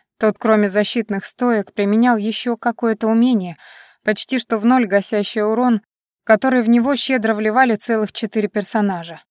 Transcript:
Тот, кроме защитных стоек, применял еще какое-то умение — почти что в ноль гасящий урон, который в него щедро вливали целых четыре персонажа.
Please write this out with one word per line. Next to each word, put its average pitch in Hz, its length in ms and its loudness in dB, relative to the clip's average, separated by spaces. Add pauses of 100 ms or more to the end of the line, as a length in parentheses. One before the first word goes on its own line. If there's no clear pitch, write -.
(180)
Тот, 214 220 0
кроме 214 300 2
защитных 208 560 -2
стоек, 233 480 -2
применял 220 440 2
еще 220 400 -4
какое-то 226 500 -2
умение — 226 500 0 (460)
почти 226 360 -2
что - 180 -4
в 208 80 -4
ноль 240 220 4
гасящий 202 560 -2
урон, 220 380 0 (420)
который 247 400 2
в 220 60 0
него 240 260 2
щедро 226 400 0
вливали 220 400 2
целых 214 380 -2
четыре 208 340 -4
персонажа. 190 840 -4